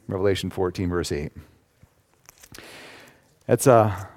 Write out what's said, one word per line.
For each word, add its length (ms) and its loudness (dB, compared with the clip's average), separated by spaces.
Revelation 400 -2
fourteen, 400 -4
verse 240 -4
eight. 200 -6
That's 200 0
a, 500 4